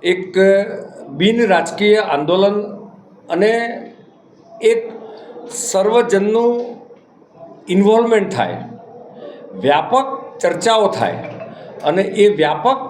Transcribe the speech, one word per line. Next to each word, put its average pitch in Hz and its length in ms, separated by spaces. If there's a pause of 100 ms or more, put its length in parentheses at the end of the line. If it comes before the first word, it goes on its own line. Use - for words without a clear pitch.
(120)
એક 185 120 (960)
બિન 220 180 (160)
રાજકીય 208 480 (120)
આંદોલન 185 440 (760)
અને 208 200 (1160)
એક 226 100 (880)
સર્વજનનું 214 840 (1200)
ઇન્વોલ્વમેન્ટ 214 640
થાય, 95 220 (1040)
વ્યાપક 156 440 (340)
ચર્ચાઓ 202 540
થાય 92 260 (680)
અને 185 140 (200)
એ - 20 (140)
વ્યાપક 170 400 (100)